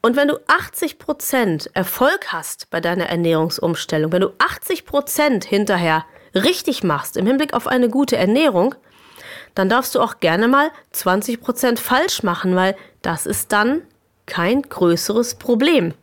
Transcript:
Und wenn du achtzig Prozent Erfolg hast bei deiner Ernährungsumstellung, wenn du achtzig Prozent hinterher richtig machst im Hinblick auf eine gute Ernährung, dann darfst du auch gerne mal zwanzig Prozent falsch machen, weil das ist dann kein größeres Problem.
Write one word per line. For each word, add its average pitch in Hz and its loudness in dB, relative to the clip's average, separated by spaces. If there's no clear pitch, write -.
Und 233 2
wenn 285 2
du 294 0
achtzig - -2
Prozent 233 -2
Erfolg 277 0
hast - -10
bei 165 -4
deiner 170 -2
Ernährungsumstellung, 165 0
wenn 180 2
du 190 0
achtzig - -4
Prozent 277 0
hinterher 175 0
richtig 262 0
machst 151 -2
im 190 0
Hinblick 277 0
auf - -2
eine 247 2
gute 262 2
Ernährung, 220 2
dann 190 2
darfst 254 0
du - 4
auch - -2
gerne 175 2
mal 285 4
zwanzig 214 -2
Prozent 247 0
falsch 311 0
machen, 185 0
weil 190 2
das 165 -4
ist - -6
dann 240 2
kein 220 0
größeres 208 0
Problem. 240 2